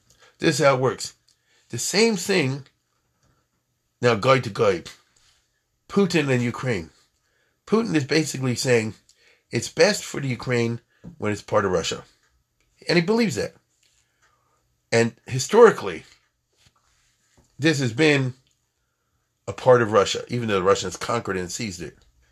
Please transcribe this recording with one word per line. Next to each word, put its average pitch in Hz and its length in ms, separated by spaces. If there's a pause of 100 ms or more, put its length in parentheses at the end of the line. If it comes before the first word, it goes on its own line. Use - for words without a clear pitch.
(380)
This 151 220
is 151 60
how 139 100
it 127 60
works. 117 340 (540)
The 123 100
same 220 380
thing, 143 500 (1300)
now 120 140
guy 127 280
to 120 100
guy, 98 320 (1080)
Putin 170 400
and 123 140
Ukraine. 113 480 (760)
Putin 214 300
is 143 80
basically 135 520
saying, 113 380 (560)
"It's 120 200
best 202 340
for - 160
the 139 80
Ukraine 117 540 (360)
when 104 140
it's 104 100
part 107 240
of 92 60
Russia." - 320 (840)
And 160 100
he 175 40
believes 202 340
that. 90 200 (1400)
And 117 240 (100)
historically, 131 800 (1500)
this 147 220
has 123 140
been 135 420 (1120)
a 104 60
part 123 280
of 107 100
Russia, - 360
even 117 200
though 101 120
the 87 40
Russians 95 340
conquered 110 400
and 90 140
seized 95 300
it. 71 160 (340)